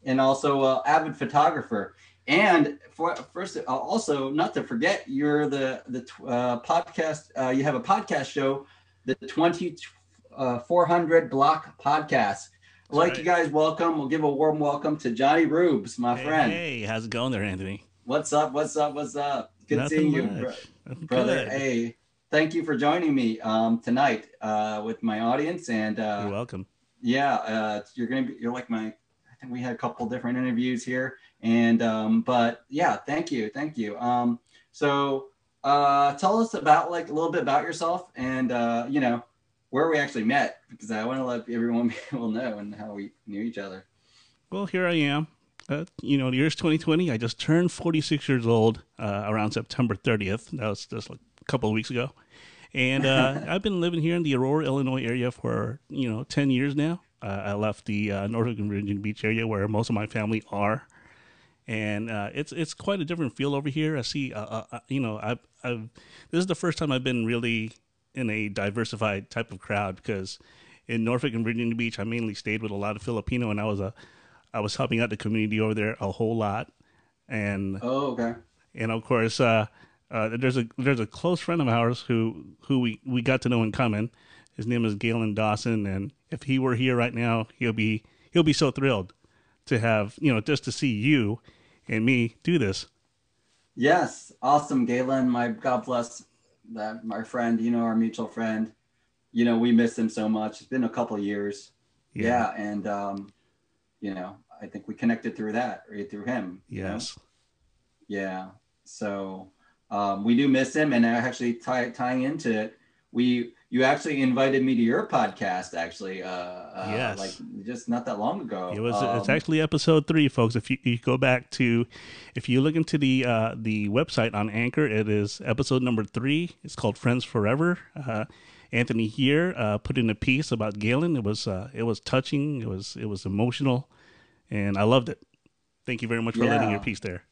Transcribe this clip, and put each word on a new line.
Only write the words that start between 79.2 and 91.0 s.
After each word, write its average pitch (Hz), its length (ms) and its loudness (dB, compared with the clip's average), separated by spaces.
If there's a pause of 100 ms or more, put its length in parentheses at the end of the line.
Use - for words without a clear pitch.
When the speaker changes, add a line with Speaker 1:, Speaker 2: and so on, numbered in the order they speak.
Speaker 2:
uh, 113 260 4 (420)
uh, 110 200 -2
there's 123 260 0
a, 123 100 2 (120)
there's 127 240 2
a 107 40 0
close 170 360 -2
friend 170 200 0
of 135 60 2
ours 117 400 2
who, 113 380 0 (160)
who 135 180 0
we, 117 260 -2
we 127 160 0
got 127 200 2
to 120 80 -2
know 120 120 2
in 110 120 0
common. 110 360 0 (460)
His 110 100 -8
name 120 200 0
is 107 100 0
Galen 110 400 -2
Dawson, 107 500 0
and 98 280 -4 (180)
if 147 120 -10
he 135 140 0
were 131 180 2
here 127 200 2
right 120 180 0
now, 117 340 0 (120)
he'll 120 140 0
be, 110 300 0 (280)
he'll 170 100 4
be 156 120 6
so 139 180 2
thrilled 120 420 0 (520)
to 127 140 2
have, 107 380 2
you 143 160 4
know, 110 60 2
just 135 240 -2
to 120 80 -4
see 131 220 0
you 113 480 2 (440)